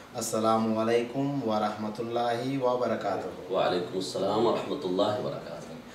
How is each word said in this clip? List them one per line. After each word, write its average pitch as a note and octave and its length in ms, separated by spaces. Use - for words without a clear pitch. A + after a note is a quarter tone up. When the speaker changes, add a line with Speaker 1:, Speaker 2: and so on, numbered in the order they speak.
Speaker 1:
అస్సలాము A2 640
అలైకుం A#2+ 640
వరహమతుల్లాహి A#2 1120
వబరకాతుహు. A2+ 1000
Speaker 2:
వఅలైకుం F2 400
అస్సలాం G2 480
వరహమతుల్లాహి F#2+ 760
వబరకాతుహు. - 560